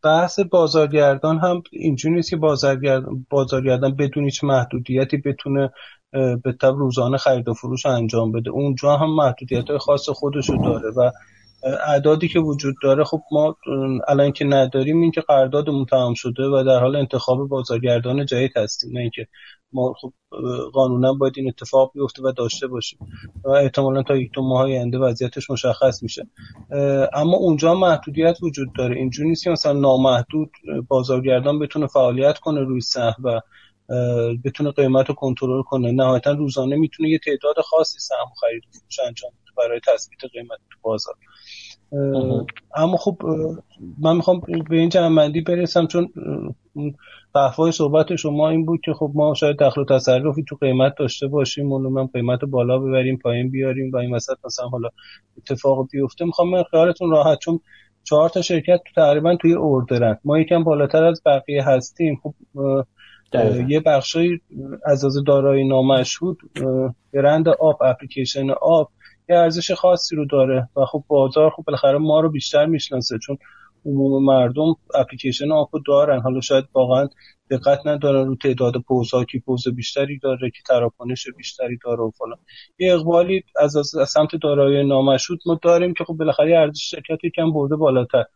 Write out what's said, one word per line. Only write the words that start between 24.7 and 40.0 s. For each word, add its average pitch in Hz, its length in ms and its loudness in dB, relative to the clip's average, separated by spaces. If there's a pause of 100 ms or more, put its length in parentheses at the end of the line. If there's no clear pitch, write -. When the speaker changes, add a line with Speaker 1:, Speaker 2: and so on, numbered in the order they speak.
Speaker 1:
وضعیتش 127 520 -2
مشخص 127 540 0
می‌شه. - 240 -10 (440)
اه، 139 420 0
اما 160 240 2
اونجا 165 380 2
محدودیت 165 680 2
وجود 139 260 -6 (100)
داره، 123 180 -2
اینجوری 131 340 -4
نیست 165 140 -4
که 180 60 -2
مثلاً 151 240 0
نامحدود، 131 760 2 (200)
اه، 143 120 -6
بازارگردان 131 760 0
بتونه 147 280 -4
فعالیت 131 500 2
کنه 151 240 -4
روی 131 200 -4
سهم 120 420 -4
و، 127 60 -2
اه، 113 120 -2 (1040)
بتونه 143 280 -4
قیمت 135 380 2
رو 143 60 -2
کنترل 131 460 -4
کنه. 123 300 -2
نهایتاً 131 400 2
روزانه 139 440 -2
می‌تونه 156 340 -2
یه 160 160 2
تعداد 147 380 -2
خاصی - 360 0
سهم 123 320 -8 (100)
خرید 117 240 -4
و - 140 -20
فروش - 280 -16
انجام 120 240 -12
بده - 360 -6
برای 120 120 -4
تثبیت - 540 -4